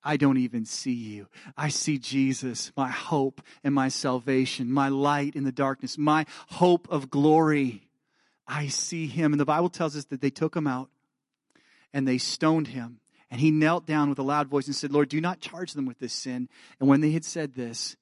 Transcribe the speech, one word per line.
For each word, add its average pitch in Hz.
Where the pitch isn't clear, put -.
I 147
don't 139
even 120
see -
you. 104
I 147
see 143
Jesus, 131
my 131
hope 135
and 139
my 131
salvation, 131
my 139
light 143
in 139
the 135
darkness, 135
my 151
hope 175
of 139
glory. 147
I 143
see 160
him." 151
And 147
the 143
Bible 165
tells 156
us 147
that 127
they 143
took 156
him 156
out 131
and 135
they 127
stoned 160
him. 120
And 123
he 156
knelt 156
down 151
with 135
a 139
loud 143
voice 139
and 143
said, 139
"Lord, 147
do 147
not 180
charge 175
them 143
with 123
this 123
sin." 127
And 135
when 139
they 151
had 156
said 151
this 117